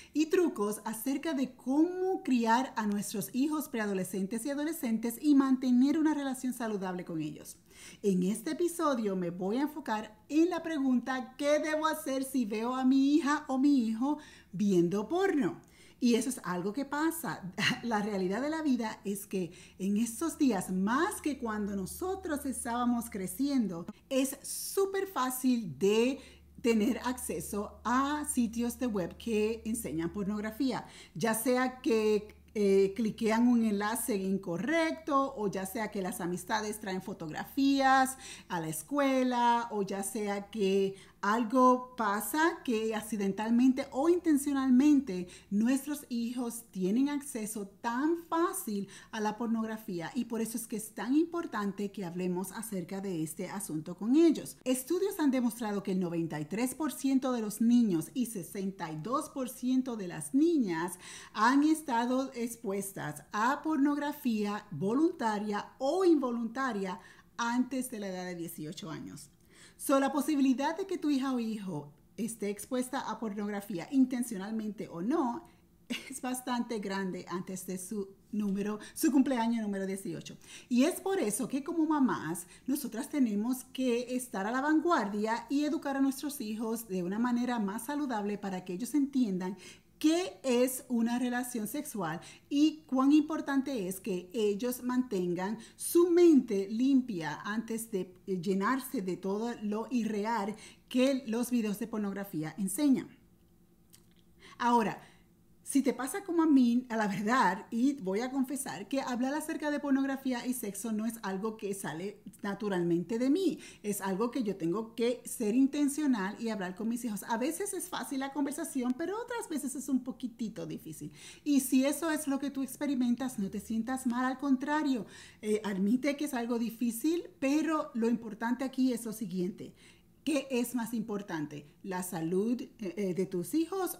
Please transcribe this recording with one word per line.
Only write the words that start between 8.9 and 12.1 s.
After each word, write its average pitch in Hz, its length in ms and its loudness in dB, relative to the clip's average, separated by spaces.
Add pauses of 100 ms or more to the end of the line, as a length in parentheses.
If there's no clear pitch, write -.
me 175 140 -2
voy 180 260 -2
a 269 60 2
enfocar 254 540 -4 (120)
en 320 220 4
la 330 120 -4
pregunta, 262 760 0
¿qué 294 220 4
debo 311 280 0
hacer 269 380 -2